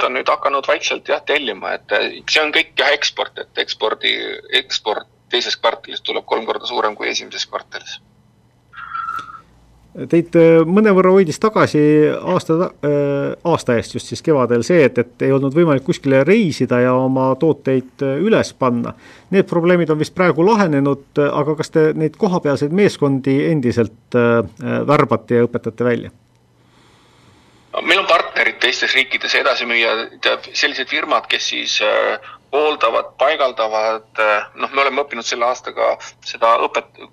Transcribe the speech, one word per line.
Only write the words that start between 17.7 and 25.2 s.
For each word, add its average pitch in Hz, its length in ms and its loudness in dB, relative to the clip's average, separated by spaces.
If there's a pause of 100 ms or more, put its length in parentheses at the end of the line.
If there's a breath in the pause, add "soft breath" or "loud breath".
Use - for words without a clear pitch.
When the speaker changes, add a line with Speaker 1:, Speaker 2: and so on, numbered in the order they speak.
Speaker 2:
äh, 135 160 -2
üles 196 320 2
panna. 120 380 -2 (420 loud breath)
Need 190 160 2
probleemid 175 400 2
on 156 80 0
vist 156 160 -4
praegu 170 320 2
lahenenud, 147 600 2 (100)
äh, 143 220 2
aga 151 180 -2
kas - 160 -6
te 156 140 4 (100)
neid 156 220 -2
kohapealseid 151 580 0
meeskondi 139 680 2
endiselt, 120 500 0 (160)
äh, 117 240 4 (240)
äh, 120 240 -4
värbate 123 540 2